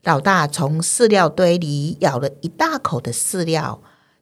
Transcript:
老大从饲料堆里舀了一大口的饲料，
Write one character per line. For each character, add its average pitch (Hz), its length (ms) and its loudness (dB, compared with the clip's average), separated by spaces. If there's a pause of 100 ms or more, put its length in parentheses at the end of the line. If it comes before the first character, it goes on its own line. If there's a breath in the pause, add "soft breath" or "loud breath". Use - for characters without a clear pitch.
老 156 180 2
大 170 280 2
从 151 320 -2
饲 - 260 2
料 190 220 4
堆 175 300 2
里 147 420 -4
舀 139 180 0
了 135 120 -2 (100)
一 165 80 -8
大 311 300 -2
口 - 200 -4
的 120 140 -6
饲 - 320 -4
料， 151 380 -4 (400 soft breath)